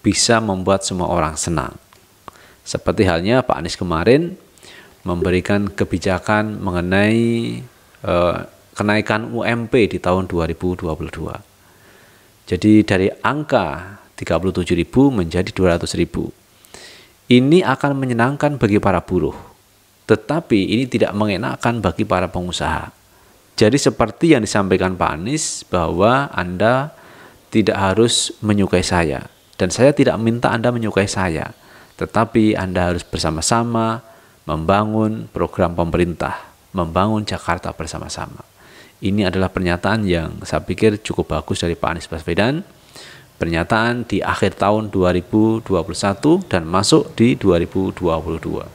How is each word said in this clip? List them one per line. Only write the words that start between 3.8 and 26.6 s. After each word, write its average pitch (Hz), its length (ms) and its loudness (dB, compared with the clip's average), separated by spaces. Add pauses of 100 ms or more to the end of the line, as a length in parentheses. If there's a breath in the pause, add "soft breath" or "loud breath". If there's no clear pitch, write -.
memberikan 92 640 0
kebijakan 101 960 -2
mengenai, 110 960 0 (420)
eh, 87 360 0 (340)
kenaikan 107 640 0
U 107 80 -4
M 117 240 -2
P 123 160 4
di 90 160 -2
tahun 92 320 0
dua 82 160 0
ribu 90 240 -4
dua 85 240 -6
puluh 80 160 -10
dua. - 240 -10 (1120 soft breath)
Jadi 107 400 4
dari 95 320 2
angka 101 800 -2 (160)
tiga 85 240 -2
puluh 90 160 -2
tujuh 87 240 0
ribu 131 320 4
menjadi 90 400 -2
dua 90 240 2
ratus 82 160 -6
ribu. - 400 -4 (960 loud breath)
Ini 131 400 6
akan 135 320 0
menyenangkan 135 560 0
bagi 104 240 2
para 90 240 0
buruh, 82 320 -2 (720)
tetapi 110 640 2
ini 123 160 0
tidak 113 240 0
mengenakan 107 720 -2
bagi 98 240 0
para 92 240 0
pengusaha. 87 560 -4 (680 soft breath)
Jadi 113 240 4
seperti 127 560 2
yang 120 80 2
disampaikan 92 560 0
Pak 80 160 0
Anies 98 560 -6
bahwa 92 640 2
Anda 104 560 0 (640 loud breath)